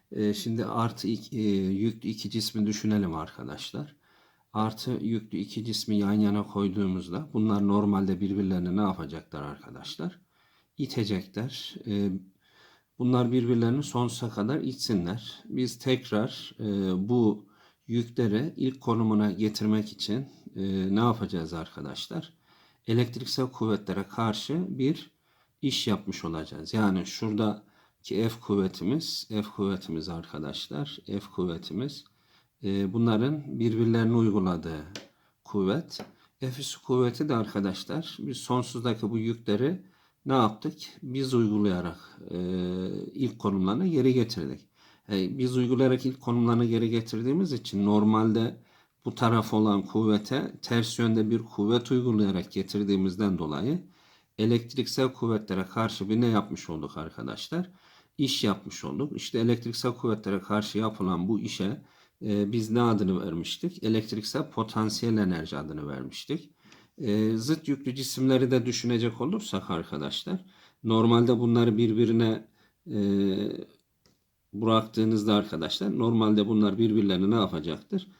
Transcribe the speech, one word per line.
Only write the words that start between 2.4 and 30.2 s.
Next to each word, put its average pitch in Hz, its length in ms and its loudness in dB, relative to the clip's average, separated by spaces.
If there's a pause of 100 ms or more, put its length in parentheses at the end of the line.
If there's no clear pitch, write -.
düşünelim 104 480 0
arkadaşlar. - 840 -10 (540)
Artı 110 380 -4
yüklü 110 480 -4
iki 104 260 -6
cismi 107 340 -2
yan 101 140 2
yana 104 340 2
koyduğumuzda 95 840 -2
bunlar 107 360 2
normalde 98 520 2
birbirlerini 95 560 0
ne 104 40 2
yapacaklar 82 600 -4
arkadaşlar? 127 800 -12 (580)
İtecekler. 110 960 -4 (120)
E, 101 240 0 (880)
bunlar 123 340 4
birbirlerini 120 500 2
sonsuza 123 480 -2
kadar 110 300 -2
itsinler. 110 840 -4
Biz 127 340 -4
tekrar, 123 840 -2
e, 117 40 -6 (440)
bu 113 380 2 (400)
yükleri 120 720 0
ilk 131 240 -2
konumuna 110 500 2
getirmek 107 640 0
için, 123 340 -4 (300)
e, 95 380 0
ne 107 60 4
yapacağız 95 520 0
arkadaşlar? 80 800 -10 (540)
Elektriksel 120 600 0
kuvvetlere 101 560 -2
karşı 113 680 -2
bir 135 420 -2 (520)
iş 135 240 -2
yapmış 95 380 -2
olacağız. 78 500 -8
Yani 98 320 2
şuradaki 107 1200 -4
F 113 120 -6
kuvvetimiz, 101 880 -2
F 107 140 -2
kuvvetimiz 92 640 -4
arkadaşlar, 76 1000 -8